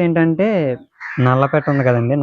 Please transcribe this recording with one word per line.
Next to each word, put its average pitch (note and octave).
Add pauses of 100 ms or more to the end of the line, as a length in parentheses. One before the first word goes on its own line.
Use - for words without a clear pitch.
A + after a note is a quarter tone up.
ఏంటంటే E3 (800)
నల్లపెట్ట C3+
ఉంది C#3
కదండి, A#2+